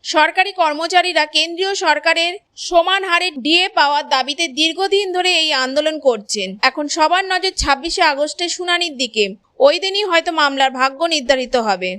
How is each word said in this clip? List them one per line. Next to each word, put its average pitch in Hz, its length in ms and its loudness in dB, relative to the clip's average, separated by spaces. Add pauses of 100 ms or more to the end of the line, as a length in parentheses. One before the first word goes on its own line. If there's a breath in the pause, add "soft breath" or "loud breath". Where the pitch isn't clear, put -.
সরকারি 349 500 0
কর্মচারীরা 330 720 0
কেন্দ্রীয় 330 500 -2
সরকারের 330 580 0 (260)
সমান 359 440 2
হারে 349 240 0 (140)
ডিএ 339 280 2
পাওয়ার 294 400 2
দাবিতে 277 360 0 (120)
দীর্ঘদিন 370 560 0
ধরে 359 220 2
এই 320 180 0
আন্দোলন 277 460 0
করছেন। 214 500 -2 (140)
এখন 294 240 0
সবার 330 380 2
নজর 370 340 -2
ছাব্বিশে 302 440 0
আগস্টের 302 460 0
শুনানির 349 480 -4
দিকে। 220 280 0 (340)
ওই 294 200 6
দিনই 392 300 -2
হয়তো 339 220 0
মামলার 277 400 2
ভাগ্য 269 360 -2
নির্ধারিত 262 500 0
হবে। 190 420 0